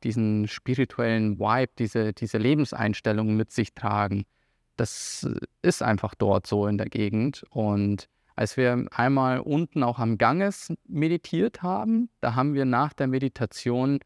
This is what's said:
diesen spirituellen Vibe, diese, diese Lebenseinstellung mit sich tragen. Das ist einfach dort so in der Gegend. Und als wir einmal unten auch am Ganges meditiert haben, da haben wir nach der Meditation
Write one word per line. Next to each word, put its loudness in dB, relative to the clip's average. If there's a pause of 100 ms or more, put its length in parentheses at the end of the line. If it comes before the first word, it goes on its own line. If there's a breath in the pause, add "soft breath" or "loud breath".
diesen 2
spirituellen 0
Vibe, 2
diese, 0
diese -4
Lebenseinstellung 2
mit 0
sich -2
tragen. 0 (540)
Das -6 (360)
ist 2
einfach 0
dort 2
so 2
in 0
der -4
Gegend. -2
Und 0 (280)
als -2
wir 2
einmal 2
unten -2
auch -2
am 0
Ganges 0 (160)
meditiert -2
haben, 0 (120)
da 0
haben 2
wir 0
nach 2
der -2
Meditation -2